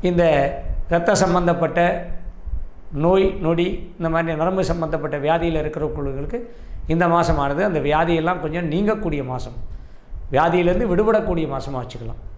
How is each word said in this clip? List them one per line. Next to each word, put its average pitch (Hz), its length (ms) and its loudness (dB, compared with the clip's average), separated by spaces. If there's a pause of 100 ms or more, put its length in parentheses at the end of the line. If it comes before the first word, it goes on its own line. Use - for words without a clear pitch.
(100)
இந்த 175 140 4 (640)
இரத்த 170 240 4 (100)
சம்பந்தப்பட்ட 170 560 2 (1200)
நோய் 190 220 6 (200)
நொடி, 170 200 2 (340)
இந்த 165 140 -2
மாதிரி 165 280 0
நரம்பு 185 300 2
சம்பந்தப்பட்ட 156 540 -2
வியாதியில 160 380 2
இருக்கிறவங்களுக்கு 147 760 -4 (540)
இந்த 165 200 4
மாசமானது 160 560 2
அந்த 170 180 0
வியாதியெல்லாம் 165 560 2
கொஞ்சம் 160 300 -4
நீங்கக்கூடிய 196 580 0
மாசம், 127 240 -6 (800)
வியாதியிலேருந்து 175 560 4
விடுபடக்கூடிய 202 640 2
மாசமா 135 280 -6
வச்சுக்கலாம். 113 380 -10 (180)